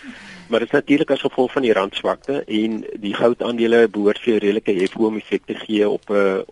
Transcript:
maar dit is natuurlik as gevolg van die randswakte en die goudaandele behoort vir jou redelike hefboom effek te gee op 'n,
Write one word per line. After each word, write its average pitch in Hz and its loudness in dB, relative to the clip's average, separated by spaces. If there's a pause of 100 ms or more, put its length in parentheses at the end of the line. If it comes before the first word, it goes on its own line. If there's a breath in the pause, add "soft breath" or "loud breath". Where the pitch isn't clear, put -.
(480 loud breath)
maar 110 0
dit 117 -2
is 143 2
natuurlik 143 2
as 135 0
gevolg 127 -2
van 143 -2
die 113 2
randswakte 101 -2
en 110 -2 (140)
die 101 -6
goudaandele 117 2
behoort 104 0
vir 117 0
jou 104 2
redelike 104 0
hefboom 107 0
effek - -4
te 107 -8
gee 104 0
op - -4
'n, 98 2